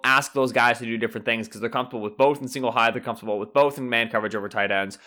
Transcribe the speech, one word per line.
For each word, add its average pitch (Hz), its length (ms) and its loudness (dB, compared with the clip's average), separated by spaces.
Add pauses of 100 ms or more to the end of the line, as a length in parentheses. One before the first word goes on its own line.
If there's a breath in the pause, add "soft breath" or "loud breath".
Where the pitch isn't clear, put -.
ask 135 260 4
those 131 220 0
guys 120 260 4
to 123 60 -8
do 117 120 -4
different 113 280 -4
things 113 240 -2
'cause 104 100 -16
they're 110 100 -4
comfortable 123 320 -4
with 104 140 -6
both 139 260 4
in 131 60 -10
single 127 240 -4
high, 117 200 2
they're 117 100 -6
comfortable 110 360 -6
with 104 160 -8
both 143 240 4
in 127 120 -8
man 117 200 0
coverage 107 240 -2
over 104 140 -6
tight 101 240 -2
ends. 98 340 -2